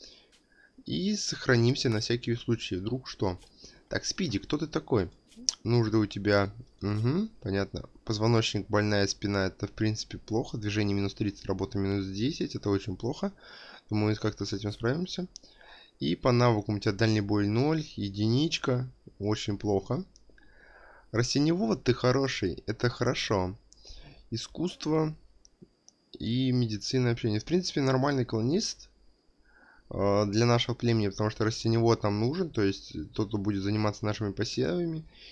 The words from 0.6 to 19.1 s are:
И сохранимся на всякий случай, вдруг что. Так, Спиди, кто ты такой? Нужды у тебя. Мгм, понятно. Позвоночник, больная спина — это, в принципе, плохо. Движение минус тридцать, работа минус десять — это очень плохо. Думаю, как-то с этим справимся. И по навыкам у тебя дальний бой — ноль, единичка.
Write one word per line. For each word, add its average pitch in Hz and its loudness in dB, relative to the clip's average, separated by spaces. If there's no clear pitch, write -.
И 196 -2
сохранимся 127 2
на 107 2
всякий 120 -2
случай, 117 -2
вдруг 113 -4
что. 92 -2
Так, - -4
Спиди, 127 -2
кто - -4
ты 160 -4
такой? 110 0
Нужды 113 4
у 104 4
тебя. 101 2
Мгм, 117 0
понятно. 98 -4
Позвоночник, 110 2
больная 104 2
спина — 98 0
это, 95 -4
в - -10
принципе, 107 -2
плохо. 113 -4
Движение 104 0
минус 98 0
тридцать, 101 -4
работа 98 -2
минус 98 0
десять — 107 -4
это - -2
очень - 0
плохо. 160 -4
Думаю, 107 2
как-то 104 -4
с - -6
этим 104 -4
справимся. 170 -4
И 156 0
по - 2
навыкам 113 4
у - -6
тебя 107 2
дальний 110 4
бой — 101 2
ноль, 147 2
единичка. 120 0